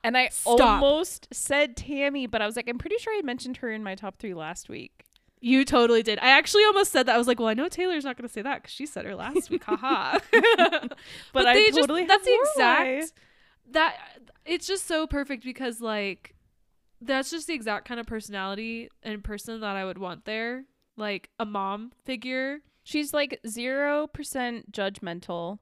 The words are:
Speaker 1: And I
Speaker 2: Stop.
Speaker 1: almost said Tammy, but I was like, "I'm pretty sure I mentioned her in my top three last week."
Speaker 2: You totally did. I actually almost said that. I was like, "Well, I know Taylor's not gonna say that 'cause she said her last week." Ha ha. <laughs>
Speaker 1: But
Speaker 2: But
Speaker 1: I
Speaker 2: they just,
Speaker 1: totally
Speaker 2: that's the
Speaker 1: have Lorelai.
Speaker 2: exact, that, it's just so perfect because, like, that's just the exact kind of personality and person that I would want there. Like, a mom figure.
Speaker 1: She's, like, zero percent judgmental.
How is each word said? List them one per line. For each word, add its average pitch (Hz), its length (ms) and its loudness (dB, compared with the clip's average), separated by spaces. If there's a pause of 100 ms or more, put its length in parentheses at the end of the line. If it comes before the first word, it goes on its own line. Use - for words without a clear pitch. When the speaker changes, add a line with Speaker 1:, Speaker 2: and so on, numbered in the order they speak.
Speaker 1:
And 233 120 0
I 254 120 4
Speaker 2:
Stop. 240 320 4
Speaker 1:
almost 277 720 4
said 277 440 0
Tammy, 277 500 -4
but 220 140 -4
I 208 60 0
was 220 100 -4
like, 240 120 -6
"I'm 240 100 -6
pretty 392 200 -4
sure 453 200 -6
I 381 40 -4
mentioned 254 360 -8
her 240 120 -6
in 220 120 -8
my 190 120 -8
top 190 240 -10
three 196 160 -8
last 160 340 -10
week." - 360 -16 (360)
Speaker 2:
You 262 240 4
totally 233 380 6
did. 214 180 -2
I 247 100 6
actually 311 340 8
almost 392 280 4
said 262 140 4
that. 240 80 2
I 240 40 6
was 240 80 2
like, 247 120 2
"Well, 226 100 0
I 220 60 0
know 285 140 -2
Taylor's 349 360 -4
not 254 120 -8
gonna 240 120 -14
say 214 140 -12
that 269 220 -8
'cause - 80 -18
she 285 140 -10
said - 180 -12
her 196 120 -10
last 262 340 -4
week." - 140 -4
Ha - 120 -2
ha. 254 420 0 (140)
<laughs> - 0 -
Speaker 1:
But 370 680 4 (340)
Speaker 2:
But 254 140 4
Speaker 1:
I 247 80 8
Speaker 2:
they 427 120 8
just, 320 140 4
Speaker 1:
totally 311 260 2
Speaker 2:
that's 381 180 6
the 508 60 2
Speaker 1:
have 480 100 8
Lorelai. 277 580 4
Speaker 2:
exact, 320 220 -8 (520)
that, 320 240 2 (480)
it's 330 220 -4
just 381 200 -4
so 320 200 0
perfect 277 380 -6
because, 240 360 -8
like, 208 540 -6 (680)
that's 262 300 -2
just 320 160 -8
the 330 80 -4
exact 220 320 -6
kind 240 140 -8
of 226 60 -12
personality 208 840 -8 (140)
and 214 200 -10
person 214 380 -12
that 202 160 -6
I 190 80 -6
would 185 140 -8
want 180 260 -10
there. 233 400 -8 (320)
Like, 208 420 -8
a 233 60 -4
mom 208 480 -6 (120)
figure. 262 560 -6 (220)
Speaker 1:
She's, 294 300 -6
like, 294 340 -2
zero 277 640 -2
percent 247 640 -8
judgmental. 180 880 -6